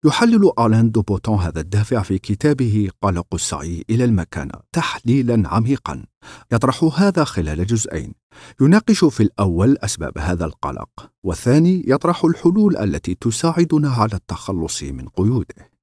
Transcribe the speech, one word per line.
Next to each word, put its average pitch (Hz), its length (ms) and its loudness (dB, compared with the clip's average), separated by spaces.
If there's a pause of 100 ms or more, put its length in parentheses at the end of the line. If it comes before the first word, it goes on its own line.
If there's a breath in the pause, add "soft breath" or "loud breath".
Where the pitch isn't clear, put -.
يحلل 202 540 4
آلان 113 320 4
دوبوتون 107 480 -2
هذا 82 220 -2
الدافع 104 420 -2
في 95 160 -2
كتابه 107 720 0 (120)
قلق 90 320 -2
السعي 80 560 -6
إلى 117 140 2
المكانة 90 500 -2 (180)
تحليلا 120 760 0
عميقا، 113 560 -4 (480 loud breath)
يطرح 127 320 0
هذا 170 400 2
خلال 80 420 -4
جزئين، 104 480 -4 (460 loud breath)
يناقش 185 440 4
في 143 180 2
الأول 101 560 2
أسباب - 400 -6
هذا 85 260 -2
القلق، - 680 -10 (140)
والثاني 156 600 2
يطرح 165 380 0
الحلول 175 520 2
التي 92 380 -4
تساعدنا 156 760 0
على 110 240 0
التخلص 90 680 -8
من 65 260 -10
قيوده. 104 600 -2 (120)